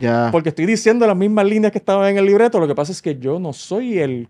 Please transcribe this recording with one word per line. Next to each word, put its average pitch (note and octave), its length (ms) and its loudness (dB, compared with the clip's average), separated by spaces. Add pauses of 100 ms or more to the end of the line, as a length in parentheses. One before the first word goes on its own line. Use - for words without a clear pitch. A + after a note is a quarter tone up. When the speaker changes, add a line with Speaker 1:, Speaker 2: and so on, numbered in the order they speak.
Speaker 1:
Ya. A#2 320 0
Speaker 2:
porque E3 160 0
estoy D#3+ 160 -4
diciendo A3+ 420 2
las G#3 80 4
mismas G3+ 300 0
líneas G#3+ 260 2
que G#3 60 -6
estaban G3 320 0
en G3+ 80 0
el G3 80 2
libreto. A3 340 4
Lo E3 80 2
que C#3+ 80 0
pasa D3 180 -4
es - 100 -14
que D3 160 -6
yo C3 200 -4
no E3+ 140 -8
soy A3 460 -6
el B2+ 320 -4